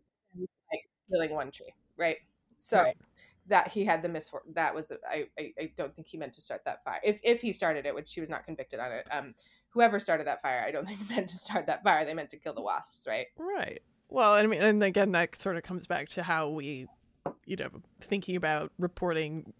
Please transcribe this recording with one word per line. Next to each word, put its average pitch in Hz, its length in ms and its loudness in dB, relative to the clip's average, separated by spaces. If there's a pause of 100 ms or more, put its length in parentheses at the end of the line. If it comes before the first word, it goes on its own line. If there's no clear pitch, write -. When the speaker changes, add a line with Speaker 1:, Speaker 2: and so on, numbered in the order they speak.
(360)
Speaker 1:
and, 180 120 -6 (240)
like, - 200 -6
stealing 165 420 0
one 139 160 -2
tree, - 240 -16 (240)
right? 165 200 2 (400)
So - 200 2
Speaker 2:
Right. 160 200 6 (500)
Speaker 1:
that 185 220 6
he 202 140 0
had 165 200 2
the 175 40 0
misfor-, 156 460 -8
that 156 220 2
was, 156 160 -8 (180)
I, 156 160 -4 (140)
I, 151 200 -10
I 156 160 -8
don't 147 200 -6
think 160 120 -18
he 165 100 -14
meant 139 160 -10
to - 80 -20
start - 240 -8
that - 180 -8
fire. 101 200 -6
If, 208 200 2
if 233 180 4
he 233 100 -2
started 156 360 -2
it, 139 80 -2
which 151 180 -10
he 175 60 -10
was 160 100 -6
not - 160 -6
convicted 143 340 -10
on 123 120 -6
it, 113 200 -8
um, 139 220 -6 (360)
whoever 226 300 6
started 151 280 0
that - 160 -2
fire, 127 200 0
I 107 60 0
don't 175 180 -4
<laughs> - 0 -
think 202 220 -10
meant 208 200 -2
to 185 100 -10
start 196 260 -4
that 156 160 -2
fire. 160 240 4
They 151 80 -4
meant 156 160 -6
to - 80 -16
kill 156 160 -8
the 113 80 -8
wasps, - 460 -6
right? 117 180 -2 (100)
Speaker 2:
Right. - 460 -6 (280)
Well, 214 240 6
I 208 120 8
mean, 190 160 2
and 208 220 6
again, 196 300 4
that 170 220 2
sort 180 220 -4
of 165 60 -8
comes 180 240 -8
back 156 220 -2
to 185 120 -6
how 160 280 0
we, 143 360 -6 (600)
you 196 100 -6
know, - 140 -4 (300)
thinking 185 360 -2
about 156 420 0
reporting 160 840 -2